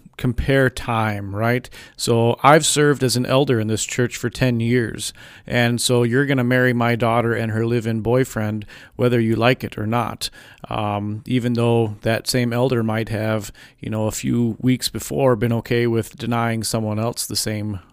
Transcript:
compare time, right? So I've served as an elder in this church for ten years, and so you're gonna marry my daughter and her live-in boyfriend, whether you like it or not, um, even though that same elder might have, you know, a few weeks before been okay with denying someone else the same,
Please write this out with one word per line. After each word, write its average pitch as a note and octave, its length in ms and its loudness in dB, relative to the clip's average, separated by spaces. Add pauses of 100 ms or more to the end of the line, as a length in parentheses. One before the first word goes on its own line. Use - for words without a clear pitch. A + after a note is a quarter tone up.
(160)
compare C3 520 2
time, G#2 640 -4
right? A#2 360 -2 (260)
So A#2 460 2
I've D3+ 240 8
served D3 360 2
as B2 140 0
an B2 80 0
elder C3 340 2
in A2 100 -2
this A2 160 -2
church - 340 -2
for B2 100 -4
ten B2 320 0
years, A#2 540 -2 (320)
and A#2+ 340 0
so B2 220 2
you're B2 240 2
gonna C3+ 180 2
marry B2+ 300 2
my A#2+ 200 2
daughter A#2 380 2
and A2 200 -2
her A2 120 0
live-in A2+ 380 -2
boyfriend, A2 640 -2 (300)
whether A#2+ 220 2
you A2+ 160 2
like A#2 300 2
it - 140 -8
or G#2+ 80 -4
not, A2+ 420 -4 (400)
um, G#2 580 -4
even B2 280 0
though A#2 480 2
that - 260 -2
same A#2+ 240 0
elder A#2+ 300 2
might A2 260 -2
have, A2 420 -2 (280)
you - 100 -10
know, A2 180 -2
a G#2 60 -2
few A#2+ 480 -2
weeks B2+ 300 0
before C3 460 0
been A#2 180 0
okay A#2+ 320 0
with A#2 320 -2
denying A#2 440 -2
someone G#2+ 360 -2
else A2+ 260 -4
the A2 100 -8
same, G#2 460 -4 (120)